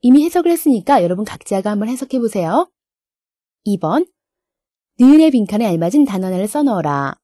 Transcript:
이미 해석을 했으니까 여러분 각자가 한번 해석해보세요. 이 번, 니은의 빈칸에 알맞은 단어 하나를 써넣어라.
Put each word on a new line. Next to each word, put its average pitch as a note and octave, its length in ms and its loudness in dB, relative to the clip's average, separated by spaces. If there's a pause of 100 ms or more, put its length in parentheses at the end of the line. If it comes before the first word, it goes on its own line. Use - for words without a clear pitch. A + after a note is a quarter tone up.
이미 C4+ 240 6
해석을 E4+ 260 0
했으니까 C4+ 520 0
여러분 F3+ 200 -2
각자가 G3+ 480 -6
한번 G#3 160 -4
해석해보세요. A#3+ 800 -4 (920)
이 G3+ 140 -2
번, F#3+ 280 -2 (960)
니은의 D4+ 320 6
빈칸에 A3 340 -2
알맞은 F3+ 400 0
단어 F#3+ 220 -6
하나를 F#3 200 -4
써넣어라. D#3+ 760 -4